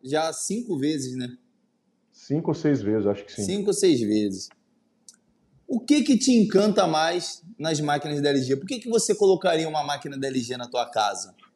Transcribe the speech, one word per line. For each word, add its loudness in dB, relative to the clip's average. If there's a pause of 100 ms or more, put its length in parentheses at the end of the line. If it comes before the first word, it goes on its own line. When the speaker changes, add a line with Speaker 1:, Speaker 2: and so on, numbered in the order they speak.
Speaker 1:
já -2
cinco -6
vezes, -4
né? -6 (840)
Speaker 2:
Cinco -4
ou -2
seis 0
vezes, 0
acho 0
que -20
sim. -6
Speaker 1:
Cinco -2
ou 2
seis 4
vezes. -2 (1200)
O -2
que 2
que 4
te 2
encanta 4
mais -2 (120)
nas -2
máquinas -2
da 2
L 2
G? 0
Por -10
que -6
que -10
você 2
colocaria 2
uma -2
máquina -8
da -4
L -2
G -8
na -10
tua 2
casa? 0 (240)